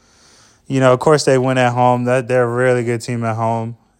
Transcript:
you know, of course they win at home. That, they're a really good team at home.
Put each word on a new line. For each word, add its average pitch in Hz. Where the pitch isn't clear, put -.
you 135
know, 127
of 123
course 151
they 135
win 127
at 123
home. 123
That, 123
they're 127
a 120
really 123
good 117
team 117
at 110
home. 113